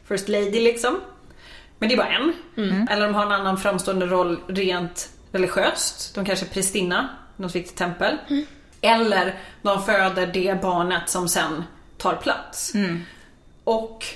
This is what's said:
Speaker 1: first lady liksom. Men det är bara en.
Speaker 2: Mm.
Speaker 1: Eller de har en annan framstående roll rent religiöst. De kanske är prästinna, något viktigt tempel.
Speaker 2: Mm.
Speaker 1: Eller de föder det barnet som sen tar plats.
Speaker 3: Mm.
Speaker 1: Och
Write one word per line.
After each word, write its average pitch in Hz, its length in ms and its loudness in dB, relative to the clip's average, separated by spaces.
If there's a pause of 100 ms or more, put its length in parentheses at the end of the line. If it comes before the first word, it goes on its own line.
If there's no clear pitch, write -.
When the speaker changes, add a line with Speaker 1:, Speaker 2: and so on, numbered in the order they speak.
Speaker 1:
first 196 200 -4
lady 208 320 2
liksom. 233 400 2 (800)
Men 220 100 0
det 254 60 4
är - 20 4
bara - 180 4
en. 277 180 2 (240)
Speaker 2:
Mm. 202 340 2
Speaker 1:
Eller 208 160 2
de 208 80 0
har 208 120 2
en 202 60 0
annan 190 260 0
framstående 190 480 0
roll 180 420 2
rent 185 600 -2 (240)
religiöst. 190 840 0
De 196 100 -4
kanske 185 220 -2
är - 20 -8
prästinna, 190 600 0 (280)
något 180 180 -6
viktigt 175 220 -6
tempel. 190 400 0 (140)
Speaker 2:
Mm. 294 160 0 (340)
Speaker 1:
Eller 208 540 4 (280)
de 196 200 2
föder 190 440 2
det 185 360 0
barnet 175 480 0
som 180 180 0
sen 160 360 0 (340)
tar 175 160 0
plats. - 600 -4
Speaker 3:
Mm. 175 300 0 (600)
Speaker 1:
Och 226 400 -2 (120)